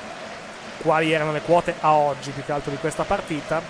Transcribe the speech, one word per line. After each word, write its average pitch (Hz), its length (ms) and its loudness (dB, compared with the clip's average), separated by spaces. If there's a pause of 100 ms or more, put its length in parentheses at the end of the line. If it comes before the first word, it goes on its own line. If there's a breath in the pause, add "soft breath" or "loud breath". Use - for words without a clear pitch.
(800)
quali 156 300 4
erano 156 220 2
le 147 80 -2
quote 170 380 4
a 156 140 6
oggi, 143 380 2
più 135 120 -8
che - 80 -4
altro 143 200 -2
di 139 60 -4
questa 156 260 -2
partita. 165 680 -2